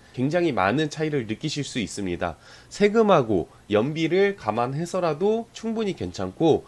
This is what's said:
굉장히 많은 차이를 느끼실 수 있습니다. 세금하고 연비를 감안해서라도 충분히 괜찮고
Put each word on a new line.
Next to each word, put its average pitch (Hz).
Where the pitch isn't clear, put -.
굉장히 151
많은 117
차이를 147
느끼실 139
수 -
있습니다. 87
세금하고 190
연비를 160
감안해서라도 160
충분히 220
괜찮고 95